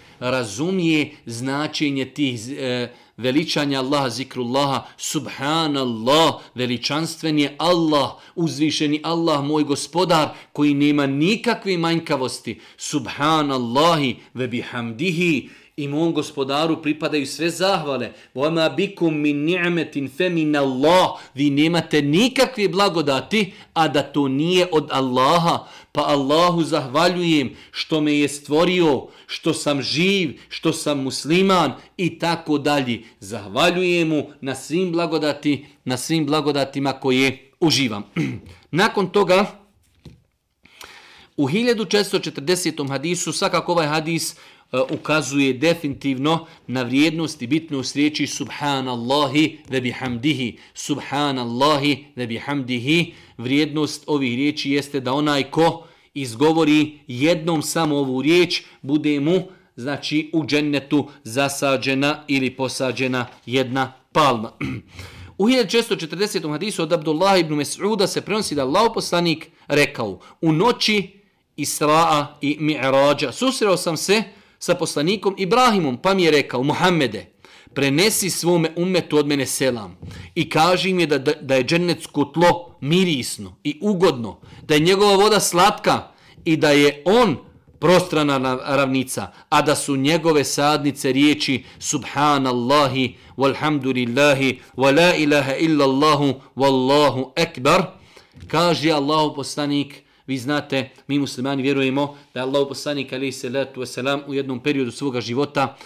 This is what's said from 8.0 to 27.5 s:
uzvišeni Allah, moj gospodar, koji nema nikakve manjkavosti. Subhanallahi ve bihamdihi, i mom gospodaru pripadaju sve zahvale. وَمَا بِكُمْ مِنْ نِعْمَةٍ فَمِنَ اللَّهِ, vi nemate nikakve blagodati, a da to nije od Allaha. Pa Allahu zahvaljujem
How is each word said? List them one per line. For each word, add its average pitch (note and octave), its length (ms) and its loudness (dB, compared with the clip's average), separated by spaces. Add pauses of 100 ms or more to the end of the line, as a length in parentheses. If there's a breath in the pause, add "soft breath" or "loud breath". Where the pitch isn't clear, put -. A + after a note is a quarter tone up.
uzvišeni D3+ 680 0
Allah, D#3+ 400 0
moj D3+ 200 0
gospodar, D#3 640 0 (240 loud breath)
koji D3 220 2
nema D3 320 2
nikakve G3 720 -2
manjkavosti. D#3+ 840 -4 (160 loud breath)
Subhanallahi C#3+ 1400 0 (180 loud breath)
ve B2+ 140 -6
bihamdihi, B2 1000 -2 (300 loud breath)
i C#3+ 100 -6
mom D#3 240 0
gospodaru C#3+ 680 -2
pripadaju D3 440 -2
sve D#3+ 240 -4
zahvale. D3 640 -2 (220 loud breath)
وَمَا D#3+ 340 0
بِكُمْ E3+ 420 -2
مِنْ D3 360 0
نِعْمَةٍ E3+ 640 -2 (100)
فَمِنَ E3 380 0
اللَّهِ, C#3+ 600 2 (180 loud breath)
vi C#3+ 160 2
nemate D#3+ 520 2
nikakve G#3 640 2
blagodati, F3 840 0 (220 loud breath)
a D#3+ 140 2
da C#3+ 140 2
to C#3 260 -2
nije E3+ 440 2
od D3+ 180 2
Allaha. C3+ 760 2 (260 loud breath)
Pa D3 100 -2
Allahu D3+ 600 2
zahvaljujem D3+ 920 0 (160 loud breath)